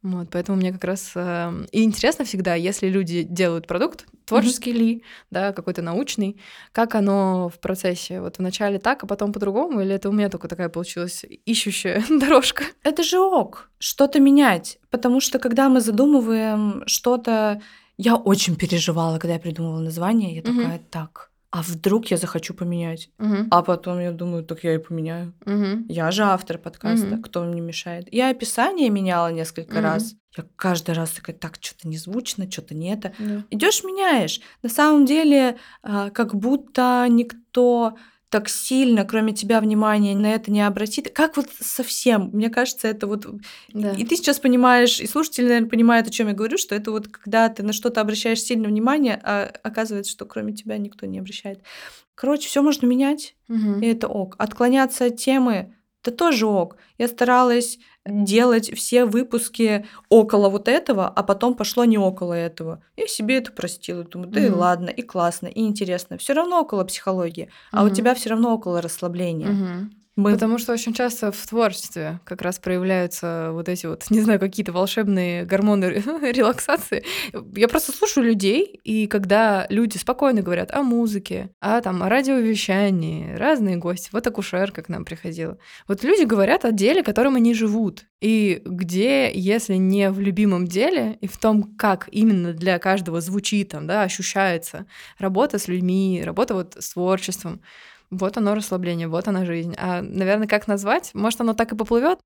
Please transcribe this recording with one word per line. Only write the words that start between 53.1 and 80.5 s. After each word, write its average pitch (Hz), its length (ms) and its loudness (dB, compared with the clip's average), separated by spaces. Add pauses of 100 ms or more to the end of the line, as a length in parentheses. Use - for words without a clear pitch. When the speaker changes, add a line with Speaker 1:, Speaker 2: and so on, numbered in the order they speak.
Speaker 1:
Мгм. 214 340 0
Speaker 2:
и 233 40 2
это 226 200 0
ок. 190 320 -6
Отклоняться 254 640 2
от 240 120 0
темы, 247 560 0 (300)
это 240 140 -2
тоже 285 300 2
ок. 185 300 0 (220)
Я 240 80 0
старалась 240 720 2 (260)
делать 220 720 2
все 247 280 2
выпуски 226 800 0 (240)
около 214 400 6
вот 202 200 -2
этого, 233 400 2
а - 140 -2
потом 202 320 2
пошло 240 300 0
не 226 140 6
около 185 340 0
этого. 165 480 -6 (160)
Я 427 100 -4
себе 233 300 0
это 247 140 -4
простила. 175 520 -8
Думаю: 175 280 -12
«Да 214 100 0
и - 80 6
Speaker 1:
Мгм. 185 100 2
Speaker 2:
ладно, 180 300 2
и - 140 -8
классно, 175 440 -2
и - 140 -6
интересно». 185 560 -4
Всё - 160 -2
равно 339 280 2
около 196 240 -2
психологии, 175 640 -6 (240)
а 202 100 4
у - 40 6
Speaker 1:
Мгм. 196 80 2
Speaker 2:
тебя 226 180 4
всё 247 160 -4
равно 226 260 2
около 180 260 -4
расслабления. 170 680 -4
Speaker 1:
Мгм. 190 420 -4 (260)
Speaker 2:
Мы 208 160 4
Speaker 1:
Потому 226 260 2
что 233 140 -4
очень 233 200 -4
часто 233 380 -2
в - 160 -12
творчестве 185 800 -2
как - 160 -12
раз 180 180 -4
проявляются 180 920 -2
вот 165 160 -6
эти 180 180 -6
вот, 160 200 -8
<laughs> - 40 0
не 220 100 6
знаю, 214 180 4
какие-то 196 320 -4
волшебные 180 720 0
гормоны 196 400 2
<laughs> 247 480 -2
релаксации. 240 720 0 (520)
Я 208 120 4
просто 311 240 0
слушаю 285 360 2
людей, 220 360 2 (220)
и 220 220 0
когда 202 600 2
люди 208 280 0
спокойно 254 440 2
говорят 175 320 -2